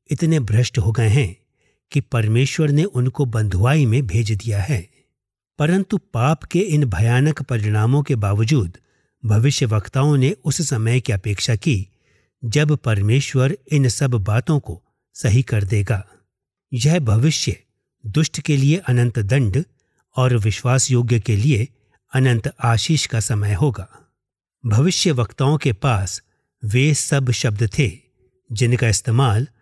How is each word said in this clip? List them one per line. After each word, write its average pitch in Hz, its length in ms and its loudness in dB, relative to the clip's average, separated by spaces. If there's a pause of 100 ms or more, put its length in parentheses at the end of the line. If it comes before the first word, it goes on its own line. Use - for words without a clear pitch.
(120)
इतने 160 280 0
भ्रष्ट 110 380 -2
हो 107 140 0
गए 113 160 2
हैं 107 300 2 (540)
कि 143 100 0
परमेश्वर 123 680 0
ने 147 140 2
उनको 131 420 -2
बंधुआई 110 600 2
में 120 220 0
भेज 110 240 -2
दिया 101 300 -2
है। 95 280 -4 (680)
परंतु 185 400 0
पाप 131 460 -2
के - 160 -2
इन 151 260 0
भयानक 120 560 0
परिणामों 113 600 0
के 139 120 -2
बावजूद 107 640 0 (480)
भविष्यवक्ताओं 127 920 0
ने 131 180 2 (100)
उस 147 240 -2
समय 117 300 0
की 117 140 -2
अपेक्षा 104 420 -2
की 101 320 -2 (580)
जब 147 320 0
परमेश्वर 127 800 0 (140)
इन 139 180 2
सब 131 220 -2
बातों 120 480 0
को - 240 -10 (300)
सही 123 280 2
कर 107 220 -2
देगा। 101 420 -2 (680)
यह 147 260 2
भविष्य 117 640 0 (420)
दुष्ट 147 360 -2
के 147 160 0
लिए 139 200 2
अनंत 120 420 0
दंड 123 440 0 (520)
और 127 220 2
विश्वास 123 540 0
योग्य 120 280 2
के 104 160 -2
लिए 117 320 2 (460)
अनंत 127 400 0 (100)
आशीष 120 420 0
का 113 140 -4
समय 104 340 -2
होगा। 95 360 -2 (760)
भविष्यवक्ताओं 139 920 0
के 135 160 -2
पास 101 480 -2 (440)
वे 131 280 2
सब 135 380 -2
शब्द 110 380 -2 (100)
थे 131 120 0 (600)
जिनका 117 380 0
इस्तेमाल 117 580 0 (140)